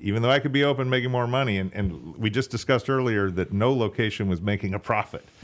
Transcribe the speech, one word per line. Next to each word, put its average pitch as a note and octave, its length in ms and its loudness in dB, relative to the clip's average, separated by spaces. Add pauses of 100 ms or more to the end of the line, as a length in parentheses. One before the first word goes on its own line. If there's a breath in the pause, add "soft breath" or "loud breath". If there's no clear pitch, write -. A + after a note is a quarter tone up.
even G#2 220 -2
though A#2+ 80 4
I C#3 80 6
could C#3+ 140 -2
be C#3+ 120 4
open C3+ 240 2
making B2+ 220 0
more B2 160 0
money. B2 320 0
And, F#2+ 160 -2
and E2+ 420 -4
we G#2+ 140 0
just B2+ 200 0
discussed A#2+ 380 0
earlier A#2 440 2
that F2+ 200 -2
no A2+ 220 2
location G#2+ 540 0
was F2 120 0
making G2 340 -2
a G2+ 40 -4
profit. - 460 -4 (200 loud breath)